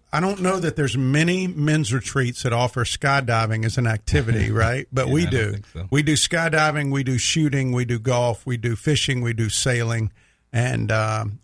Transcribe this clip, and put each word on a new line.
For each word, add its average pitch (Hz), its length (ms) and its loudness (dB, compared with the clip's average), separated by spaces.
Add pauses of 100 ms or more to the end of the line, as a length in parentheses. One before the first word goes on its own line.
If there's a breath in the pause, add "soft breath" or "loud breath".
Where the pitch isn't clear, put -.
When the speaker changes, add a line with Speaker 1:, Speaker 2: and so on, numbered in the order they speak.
(120)
Speaker 1:
I 147 80 0
don't 190 200 -2
know 185 200 0
that 160 160 -4
there's 135 200 0
many 160 520 2
men's 151 440 0
retreats 127 520 -2
that 120 80 0
offer 120 320 0
skydiving 113 800 0
as 110 140 -2
an 120 100 2
activity, 113 600 0
Speaker 2:
<laughs> - 20 0
Speaker 1:
right? 113 400 0
But 127 160 0
Speaker 2:
Yeah, 127 40 0
Speaker 1:
we 156 100 4
Speaker 2:
I - 20 2
don't 131 160 0
Speaker 1:
do. 104 140 0
Speaker 2:
think 104 180 -10
so. 90 180 -12
Speaker 1:
We 143 140 2
do 151 100 2
skydiving, 156 800 0
we 139 100 0
do 127 160 0
shooting, 135 540 2
we 123 120 0
do 120 140 -2
golf, 120 480 0
we 123 100 -2
do 117 200 -2
fishing, 135 460 0
we 120 100 -2
do 110 160 -2
sailing. 117 640 0 (400 soft breath)
And, 117 400 0
uh, 110 320 0 (200)